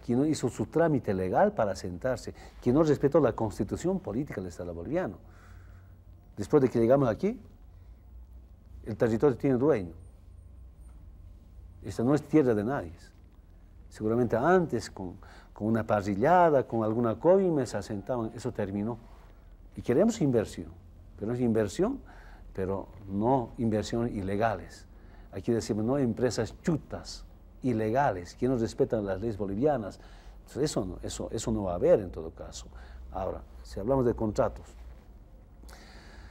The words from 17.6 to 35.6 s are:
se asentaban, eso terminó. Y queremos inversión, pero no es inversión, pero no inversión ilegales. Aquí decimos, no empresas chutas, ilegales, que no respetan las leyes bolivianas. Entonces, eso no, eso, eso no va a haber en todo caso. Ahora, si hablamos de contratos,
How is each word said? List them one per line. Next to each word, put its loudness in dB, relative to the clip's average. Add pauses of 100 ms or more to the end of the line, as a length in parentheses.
se -10
asentaban, -4
eso -6
terminó. -4 (760)
Y -10
queremos 4
inversión, 0 (480)
pero -6
no -2
es -2
inversión, 0 (540)
pero -4 (220)
no 2
inversión -2
ilegales. -2 (460)
Aquí -4
decimos, 0
no 0
empresas 0
chutas, -4 (380)
ilegales, 0
que 0
no 2
respetan 0
las -2
leyes -6
bolivianas. -2 (420)
Entonces, -6
eso -2
no, -8
eso, -8
eso -4
no -2
va -2
a -2
haber 6
en -6
todo -10
caso. -14 (440)
Ahora, -6 (220)
si -12
hablamos 2
de 4
contratos, -2 (1600)